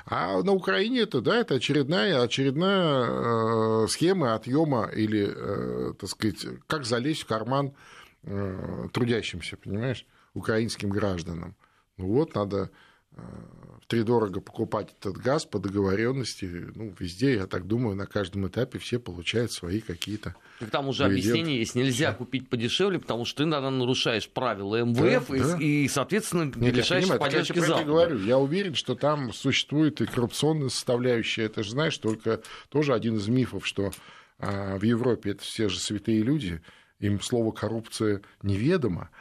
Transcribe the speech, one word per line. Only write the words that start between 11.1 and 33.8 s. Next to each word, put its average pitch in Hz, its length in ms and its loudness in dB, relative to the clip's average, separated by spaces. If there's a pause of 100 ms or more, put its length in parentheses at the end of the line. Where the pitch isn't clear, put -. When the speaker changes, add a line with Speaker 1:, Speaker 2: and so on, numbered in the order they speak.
Speaker 1:
Ну 92 100 -6
вот, 143 260 0
надо, 98 360 -2 (440)
э, - 60 -18 (640)
втридорого 110 580 2
покупать 107 580 -4
этот 95 200 -6
газ 135 260 0
по - 140 -6
договорённости, 101 1160 -2
ну, 104 240 -10
везде, 95 360 0
я 95 120 0
так 92 200 -6
думаю, 110 280 0
на 98 120 -4
каждом 98 420 -2
этапе 113 300 -4
все 120 200 -4
получают 101 540 -4
свои 90 300 -4
какие-то 92 520 -8 (260)
Speaker 2:
Так 107 100 -10
там 139 180 -2
уже 135 160 0
Speaker 1:
дивиденды. 98 280 4
Speaker 2:
объяснение 160 260 2
есть, 110 160 -2
нельзя 131 380 2
Speaker 1:
Да. 101 40 -8
Speaker 2:
купить 123 320 -6
подешевле, 139 500 0
потому 117 280 -4
что - 160 -6
ты, - 20 2
наверное, 135 360 0
нарушаешь 123 500 0
правила 107 460 -2
М 117 180 2
В 131 100 4
Ф 240 240 4
Speaker 1:
Да, 139 80 -2
Speaker 2:
и, 131 40 2
Speaker 1:
да. 165 200 2
Speaker 2:
и, 147 280 4
соответственно, 170 560 0
Speaker 1:
Нет, 123 120 -4
я 120 140 2
Speaker 2:
лишаешься 120 240 2 (180)
Speaker 1:
понимаю, 117 80 2
так 139 120 0
я 160 80 2
Speaker 2:
поддержки 165 120 -2
Speaker 1:
тебе 170 80 0
про 170 60 2
это 165 80 2
Speaker 2:
Запада. 156 180 0
Speaker 1:
говорю. 165 280 4
Я 117 180 2
уверен, 156 380 0
что - 180 -2
там 139 400 0
существует 139 680 2
и 113 60 2
коррупционная 135 640 0
составляющая. 120 720 0
Это 110 180 -2
же, 98 100 -6
знаешь, 147 260 0
только 110 420 0 (300)
тоже 143 240 2
один 110 220 0
из 104 120 -2
мифов, 110 380 0
что, 98 240 -2 (480)